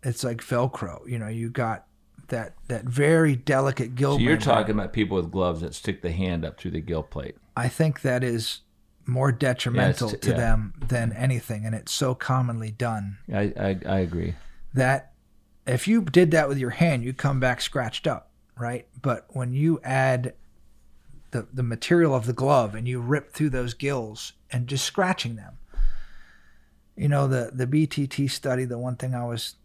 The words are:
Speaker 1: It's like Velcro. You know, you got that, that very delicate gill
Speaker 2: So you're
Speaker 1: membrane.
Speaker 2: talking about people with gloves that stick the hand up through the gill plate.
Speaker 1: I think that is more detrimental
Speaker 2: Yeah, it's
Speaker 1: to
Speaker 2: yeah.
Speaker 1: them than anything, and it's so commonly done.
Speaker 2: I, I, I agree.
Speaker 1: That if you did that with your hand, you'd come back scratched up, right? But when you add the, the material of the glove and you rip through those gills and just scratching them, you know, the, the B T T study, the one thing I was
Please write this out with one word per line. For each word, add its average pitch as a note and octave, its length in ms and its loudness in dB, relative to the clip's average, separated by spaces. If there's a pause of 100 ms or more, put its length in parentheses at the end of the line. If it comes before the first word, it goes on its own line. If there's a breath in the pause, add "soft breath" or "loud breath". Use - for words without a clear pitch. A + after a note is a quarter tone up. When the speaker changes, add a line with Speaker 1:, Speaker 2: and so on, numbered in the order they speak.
Speaker 1:
It's B2 200 -4
like A#2+ 160 -4
Velcro. B2 680 -4
You B2 100 -4
know, G#2+ 100 -6
you A2+ 220 -6
got A#2 360 -2 (420)
that, - 260 -6 (140)
that A#2 160 -6
very C#3+ 520 4
delicate C3 580 0
gill C#3 200 2
Speaker 2:
So C#3+ 60 4
you're A#2+ 120 6
Speaker 1:
membrane. A#2+ 240 4
Speaker 2:
talking G#2+ 180 2
about G2 180 -2
people G2 240 0
with E2+ 140 0
gloves F2 300 0
that E2 140 -6
stick - 280 -6
the E2+ 100 -2
hand F2 320 -2
up D#2+ 140 -8
through F2 140 -8
the E2 80 -4
gill D#2+ 220 -4
plate. - 340 -10 (200)
Speaker 1:
I B2 120 0
think D#3 340 0
that B2 200 0
is A#2 380 -4 (460)
more C3 260 2
detrimental B2 760 2
Speaker 2:
Yeah, G#2 60 -4
it's - 120 -10
Speaker 1:
to G#2+ 60 2
Speaker 2:
yeah. - 40 2
Speaker 1:
them A2 380 4 (140)
than A#2 240 0
anything, A#2 520 -2
and A2 100 -2
it's - 180 -8
so C3 220 0
commonly A#2+ 580 -2
done. G#2+ 460 -4 (140)
Speaker 2:
I, G2+ 260 0
I, G2 280 0
I F#2+ 140 2
agree. E2+ 340 -2 (400 soft breath)
Speaker 1:
That C3 380 0 (540)
if B2 220 -2
you A3 140 4
did E3+ 300 6
that D#3 160 4
with C#3 100 -2
your B2 120 -2
hand, C#3 340 2
you'd B2+ 120 -6
come C#3 240 0
back B2 200 2
scratched - 460 -4
up, - 240 -4 (280)
right? A#2+ 280 -6 (140)
But - 300 -2
when B2+ 220 -4
you D3+ 320 2
add C3 500 0 (960)
the, A#2+ 220 -6
the B2+ 100 -2
material C#3 520 4
of A#2 120 0
the B2 60 0
glove B2+ 420 4
and A2 140 -6
you B2 120 -4
rip C#3 320 -2
through D3+ 180 0
those B2 240 -4
gills A#2+ 580 -4 (180)
and B2 160 -2
just C3 180 -2
scratching F#3 520 0
them, - 220 -18 (1400 loud breath)
you C#3+ 120 0
know, C#3 200 2
the, B2+ 260 0
the B2+ 120 -2
B D3+ 200 2
T D3 220 -2
T C#3 180 0
study, B2+ 380 -2
the A#2+ 140 -6
one B2 180 -6
thing B2+ 180 -6
I A#2+ 100 -4
was A#2 400 -8